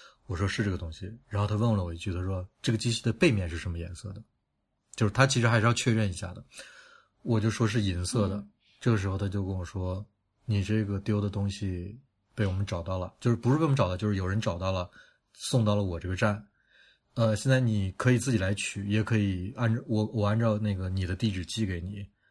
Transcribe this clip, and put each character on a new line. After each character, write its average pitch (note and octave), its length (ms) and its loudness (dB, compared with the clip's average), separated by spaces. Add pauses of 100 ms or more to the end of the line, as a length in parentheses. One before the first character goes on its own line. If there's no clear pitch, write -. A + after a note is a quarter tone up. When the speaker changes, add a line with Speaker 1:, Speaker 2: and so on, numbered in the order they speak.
(280)
Speaker 1:
我 - 60 -6
说 F#2+ 140 0
：“是 - 160 -2
这 G2+ 80 0
个 F2+ 60 -2
东 E2+ 160 -8
西。” G2 200 -10 (140)
然 G2+ 140 -2
后 G#2+ 40 2
他 G#2+ 120 0
问 A2+ 180 2
了 F#2+ 80 0
我 E2+ 100 -6
一 E2 40 -8
句， F2+ 160 -6
他 F2+ 100 -4
说 F#2 240 -4 (160)
：“这 B2 80 2
个 A2 60 2
机 A#2+ 120 -4
器 A2 140 -2
的 A2+ 80 2
背 D3 220 4
面 F2+ 160 0
是 E2 80 -6
什 F2 120 -8
么 E2 100 -6
颜 E2+ 160 -8
色 - 180 -12
的？” - 100 -14 (720)
就 A2+ 100 2
是 G2+ 60 2
他 C3+ 160 4
其 C3 140 0
实 A#2 80 4
还 A#2 100 4
是 G#2+ 60 4
要 A#2 80 6
确 A#2 200 0
认 A2 160 2
一 F2 40 -4
下 F2+ 200 -10
的。 - 80 -16 (800)
我 A2+ 160 0
就 G#2+ 120 2
说 A2 180 2
是 G#2+ 140 0
银 F2+ 240 0
色 G2+ 240 0
的。 G2+ 80 -4
Speaker 2:
嗯。 G2+ 120 -12 (300)
Speaker 1:
这 B2 100 0
个 A2 80 6
时 F#2+ 120 -2
候 F#2+ 80 -2
他 G2+ 100 -2
就 F#2+ 180 -2
跟 F#2+ 80 -4
我 F2+ 120 -6
说 F#2 400 -4 (400)
：“你 G2+ 180 2
这 G#2+ 220 0
个 G2 160 -2
丢 G#2 180 0
的 G2+ 100 0
东 G2+ 200 -2
西 F#2+ 500 -6 (340)
被 G#2+ 120 0
我 F#2+ 60 0
们 F#2+ 140 -2
找 F2 160 -4
到 F#2 160 -4
了， F2+ 220 -6
就 A#2+ 100 2
是 A#2 80 4
不 A#2+ 140 2
是 D3 60 6
被 D#3+ 60 2
我 D#3 40 6
们 C#3 80 2
找 G2+ 120 4
到， F2+ 80 -2
就 G#2 140 0
是 G#2 60 2
有 F#2+ 100 0
人 G2 160 0
找 F2 160 -2
到 F#2+ 140 -2
了， F2+ 180 -4 (440)
送 - 300 0
到 G#2 120 4
了 G#2 80 2
我 E2+ 160 -4
这 F#2 100 -6
个 F#2 60 -2
站。 G#2 280 0 (720)
呃， A2 220 2
现 C3 160 0
在 C3 80 6
你 G#2 380 2
可 B2+ 120 2
以 B2 80 6
自 B2+ 140 -2
己 A2+ 60 4
来 F#2+ 160 0
取， G2+ 340 -6
也 G#2+ 160 2
可 A2+ 140 0
以 G2 400 0
按 A#2 180 2
照， B2 100 -4
我， G#2+ 280 0
我 G2+ 120 2
按 G#2+ 140 2
照 A2 180 2
那 G#2+ 160 0
个 F#2 140 -4
你 F#2+ 180 -2
的 F2+ 80 -4
地 A2 160 0
址 F#2 160 -4
寄 A2 200 -4
给 F2+ 160 -4
你， G2+ 260 -8 (240)